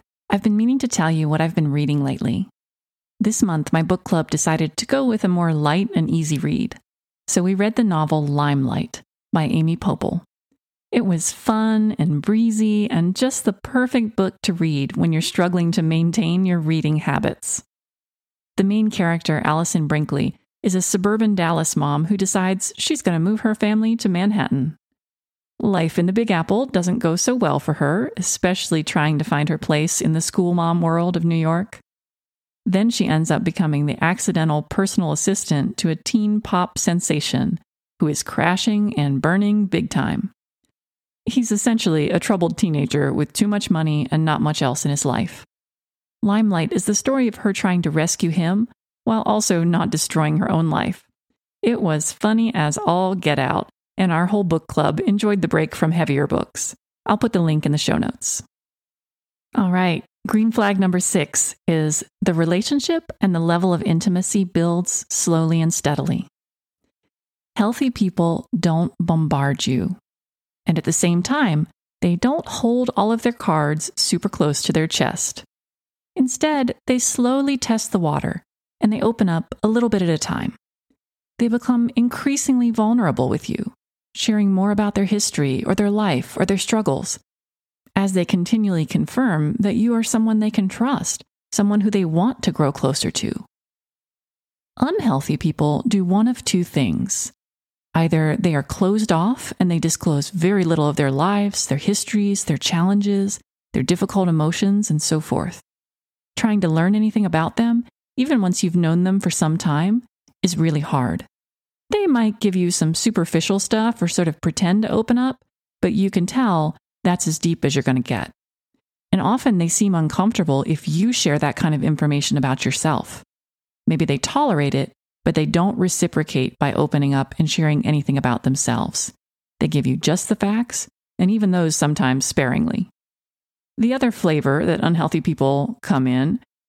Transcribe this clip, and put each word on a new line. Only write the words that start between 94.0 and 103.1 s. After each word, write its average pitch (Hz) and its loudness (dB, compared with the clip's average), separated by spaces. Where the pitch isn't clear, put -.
Unhealthy 247 0
people 147 0
do 196 2
one 196 2
of 247 -4
two 175 0
things. - -2
Either 160 2
they 170 0
are 139 0
closed 208 -2
off 185 -2
and 180 0
they 165 0
disclose 156 -2
very 185 0
little 156 2
of 143 -2
their 139 0
lives, 196 -2
their 143 -2
histories, 202 -2
their 147 -2
challenges, 196 0